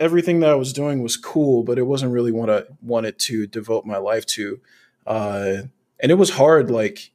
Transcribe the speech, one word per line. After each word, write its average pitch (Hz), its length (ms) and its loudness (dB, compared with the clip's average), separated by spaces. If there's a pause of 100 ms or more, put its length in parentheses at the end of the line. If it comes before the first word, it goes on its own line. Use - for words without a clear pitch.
everything 170 400 2
that 156 100 4
I 151 60 6
was 131 180 -2
doing 139 280 -2
was 117 160 -4
cool, 135 460 2
but 123 140 -2
it 127 60 0
wasn't 131 280 -2
really 120 200 0
what 113 180 -2
I 101 140 0 (180)
wanted 113 380 -4
to 110 260 -4
devote 110 400 -6
my 104 120 -6
life 107 280 -4
to. 101 340 -8 (460)
Uh, 101 560 -4 (380)
and 135 120 4
it 180 40 4
was 190 140 4
hard, 143 400 4
like, 110 440 -4